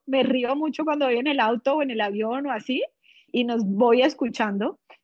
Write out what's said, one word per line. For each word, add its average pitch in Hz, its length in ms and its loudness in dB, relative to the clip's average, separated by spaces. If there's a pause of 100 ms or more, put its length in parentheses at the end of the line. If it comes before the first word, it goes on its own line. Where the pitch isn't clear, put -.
Me 262 180 2
río 254 320 0
mucho 311 300 -2
cuando 294 200 0
voy 240 120 2
en 254 100 -2
el 285 120 2
auto 240 360 2
o 311 60 0
en 269 100 -2
el 220 100 -2
avión 220 460 -2
o 269 40 -4
así, 254 300 -4 (500)
y 240 120 0
nos 233 220 -2
voy 233 360 4
escuchando, 233 800 -2 (240)